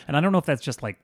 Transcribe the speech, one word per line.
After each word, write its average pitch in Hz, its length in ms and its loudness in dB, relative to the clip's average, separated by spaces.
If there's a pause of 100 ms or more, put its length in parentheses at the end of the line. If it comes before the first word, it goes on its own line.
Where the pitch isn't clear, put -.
And 143 100 -2
I 151 40 4
don't 190 100 2
know 190 80 4
if 160 80 0
that's 139 160 0
just, 123 220 -6
like, 104 200 -8